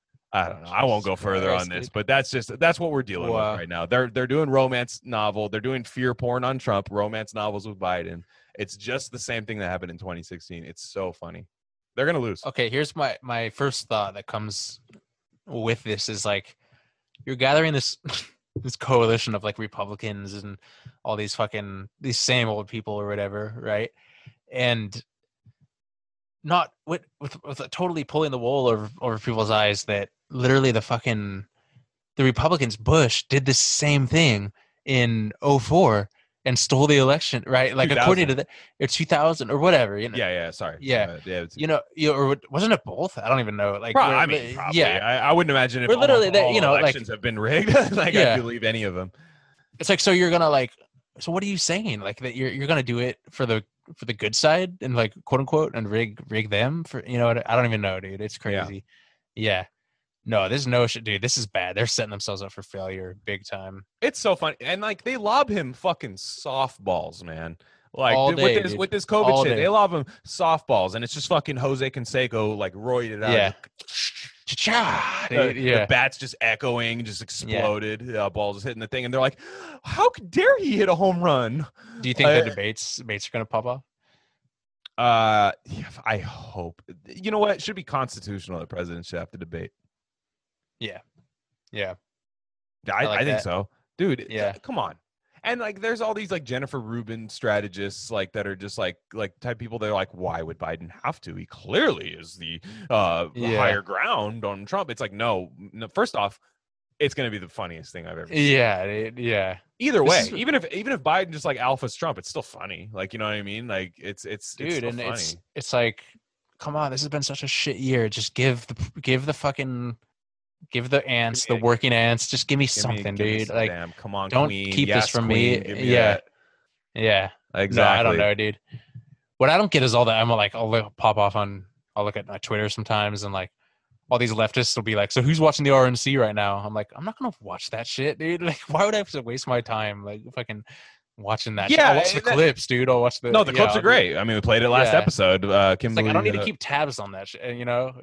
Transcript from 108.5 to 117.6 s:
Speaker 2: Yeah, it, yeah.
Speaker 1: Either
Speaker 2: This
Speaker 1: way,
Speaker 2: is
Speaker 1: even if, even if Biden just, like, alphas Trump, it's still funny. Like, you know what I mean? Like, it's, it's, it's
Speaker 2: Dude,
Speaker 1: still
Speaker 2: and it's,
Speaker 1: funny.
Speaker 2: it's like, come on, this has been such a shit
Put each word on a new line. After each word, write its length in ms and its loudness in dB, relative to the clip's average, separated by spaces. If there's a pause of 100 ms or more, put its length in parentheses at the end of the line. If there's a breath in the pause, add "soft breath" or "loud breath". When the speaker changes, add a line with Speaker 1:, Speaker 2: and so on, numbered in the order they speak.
Speaker 2:
Yeah, 300 4
it, 360 -6
yeah. 400 -2 (200)
Speaker 1:
Either 220 2
Speaker 2:
This 100 4
Speaker 1:
way, 80 6
Speaker 2:
is 160 0
Speaker 1:
even 220 0
if, 160 -2
even 200 -6
if 120 -4
Biden 260 0
just, 140 -10
like, 140 -2
alphas 380 -2
Trump, 220 -4
it's 100 -14
still 140 -8
funny. 500 -14
Like, 200 -8
you 80 -8
know 60 -2
what 80 -2
I 80 -6
mean? 260 -10
Like, 280 -6
it's, 280 -14
it's, 300 -12
it's 20 -
Speaker 2:
Dude, 180 -6
Speaker 1:
still 140 -4
Speaker 2:
and 120 -8
it's, 340 -6
Speaker 1:
funny. 80 -20 (120)
Speaker 2:
it's 180 -10
like, 300 0 (560)
come 160 -8
on, 160 -2
this 120 -4
has 60 -6
been 140 -4
such 220 -6
a 40 -6
shit 280 -2